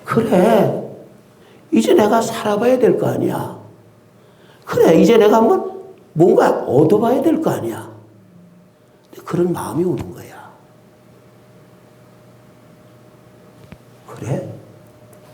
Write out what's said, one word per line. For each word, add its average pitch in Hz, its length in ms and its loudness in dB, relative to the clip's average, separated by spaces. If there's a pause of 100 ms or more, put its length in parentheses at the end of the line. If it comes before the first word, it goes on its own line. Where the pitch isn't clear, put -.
"그래, 160 800 0 (880)
이제 226 220 2
내가 226 280 2
살아봐야 226 580 -2
될 202 180 2
거 - 100 -4
아니야. - 520 -6 (1040)
그래, 466 340 4
이제 453 180 6
내가 403 200 6
한번 370 460 -2 (300)
뭔가 190 360 4 (160)
얻어봐야 208 560 2
될 311 200 0
거 - 100 -2
아니야." - 400 -10 (1200)
근데 - 140 -20
그런 175 280 -2
마음이 143 320 -6
오는 127 260 -6
거야. - 400 -20 (3500)
그래? - 420 -10 (840)